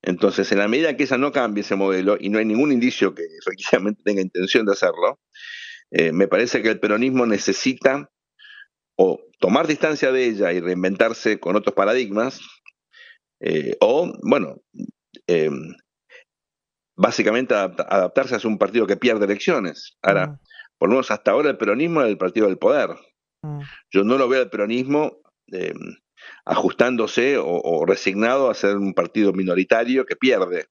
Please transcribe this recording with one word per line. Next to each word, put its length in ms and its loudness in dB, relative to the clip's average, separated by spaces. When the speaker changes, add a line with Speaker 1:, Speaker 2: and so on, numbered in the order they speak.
Speaker 1:
Entonces, 500 0
en 80 2
la 80 2
medida 280 0
que 80 0
ella 140 0
no 140 0
cambie 300 -2
ese 140 -4
modelo, 440 2
y 100 -4
no 100 0
hay 60 0
ningún 260 2
indicio 440 2
que 80 -8
efectivamente 640 0
tenga 180 0
intención 440 0
de 80 2
hacerlo, 460 0
eh, 200 2
me 160 2
parece 340 0
que 80 2
el 100 -2
peronismo 460 0
necesita 840 0
o 220 2
tomar 280 2
distancia 440 -2
de 140 0
ella 280 0
y 60 -2
reinventarse 800 0
con 160 -2
otros 200 0
paradigmas, 640 0
eh, 400 -4
o, 320 2
bueno, 340 0
eh, 220 2
básicamente 560 2
adapta-, 360 -2
adaptarse 460 0
a 40 -2
ser 100 -2
un 80 -2
partido 300 0
que 100 0
pierde 280 0
elecciones. 760 -4
Ahora, 260 2
Speaker 2:
Mm. 120 -12
Speaker 1:
por 120 2
lo 60 4
menos 160 0
hasta 200 0
ahora 180 2
el 80 -4
peronismo 440 0
es 80 2
el 80 -2
partido 300 0
del 100 -2
poder. 320 2
Speaker 2:
Mm. 160 -10
Speaker 1:
Yo 120 4
no 140 2
lo 100 2
veo 140 2
al 80 -2
peronismo, 720 -2
eh, 220 -6
ajustándose 920 0
o, 80 -2
o 400 0
resignado 640 0
a 60 -2
ser 220 0
un 160 -2
partido 400 0
minoritario 720 0
que 100 -8
pierde. 540 0